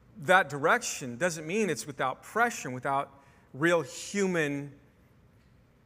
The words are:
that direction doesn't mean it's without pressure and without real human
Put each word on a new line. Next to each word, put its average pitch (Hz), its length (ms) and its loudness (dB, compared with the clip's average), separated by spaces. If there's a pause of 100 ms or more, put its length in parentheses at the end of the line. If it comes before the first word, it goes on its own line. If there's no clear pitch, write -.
(220)
that 180 260 6
direction 143 680 -2
doesn't 160 300 -2
mean 196 240 0
it's - 160 -6
without 135 360 -4
pressure 226 460 0
and 127 60 -6
without 139 360 -2 (420)
real 165 300 2
human 147 920 -2 (1120)